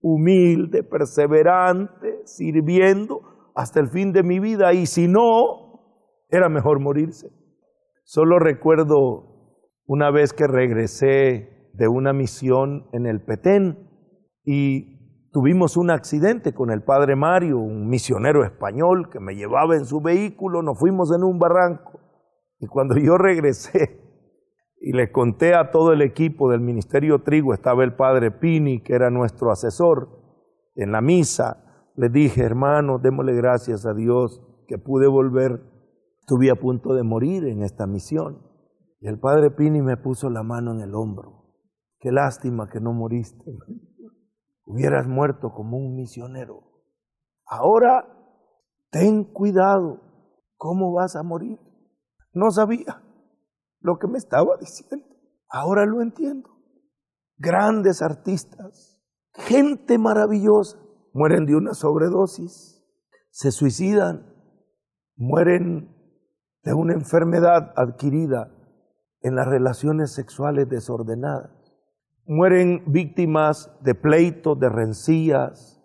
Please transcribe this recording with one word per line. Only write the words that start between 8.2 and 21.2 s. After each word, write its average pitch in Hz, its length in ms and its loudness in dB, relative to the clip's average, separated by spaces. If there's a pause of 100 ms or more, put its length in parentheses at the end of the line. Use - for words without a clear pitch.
recuerdo 151 1200 0 (260)
una 147 260 0
vez 147 220 2
que 151 140 0
regresé 127 1300 0
de 110 140 0
una 131 260 0
misión 135 760 -2
en 120 140 -6
el 110 180 -4
Petén 185 680 0 (540)
y 139 880 -4
tuvimos 165 460 2
un 175 120 0
accidente 165 640 -2
con 120 160 -4
el 107 140 -4
padre 139 320 2
Mario, 160 440 2
un 107 280 -6
misionero 127 560 0
español 151 680 -2
que 123 80 -14
me 98 160 -12
llevaba 127 400 0
en 143 100 -2
su 143 160 -6
vehículo. 175 600 -2
Nos 139 180 -6
fuimos 175 360 0
en 175 80 0